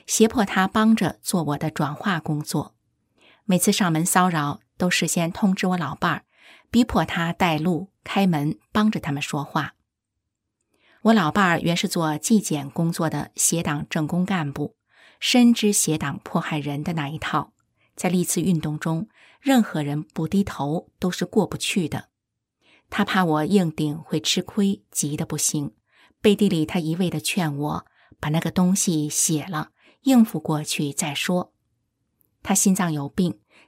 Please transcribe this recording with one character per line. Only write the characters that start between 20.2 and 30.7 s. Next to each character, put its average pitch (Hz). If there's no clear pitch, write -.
低 196
头 147
都 185
是 175
过 196
不 -
去 170
的。 -
他 -
怕 -
我 156
硬 175
顶 151
会 156
吃 151
亏， 196
急 147
得 160
不 156
行， 147
背 202
地 202
里 165
他 156
一 160
味 175
地 151
劝 151
我， 147
把 -
那 156
个 165
东 185
西 156
写 147
了， 156
应 254
付 190
过 151
去 147